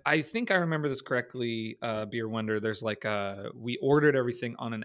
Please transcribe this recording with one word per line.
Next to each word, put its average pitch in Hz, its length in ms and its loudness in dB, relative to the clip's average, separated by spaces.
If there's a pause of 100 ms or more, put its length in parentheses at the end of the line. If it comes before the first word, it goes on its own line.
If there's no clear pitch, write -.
I 156 160 4
think 226 300 -4
I 190 60 4
remember 160 320 2
this 131 120 -2
correctly, 120 800 -4
uh, 110 260 -2
Beer 113 220 -4
Wonder. 110 320 0
There's, 110 220 -2
like, 107 220 -2
a, 101 500 -2
we 120 240 -6
ordered 147 380 6
everything 120 420 0
on 117 160 -6
an 110 100 -6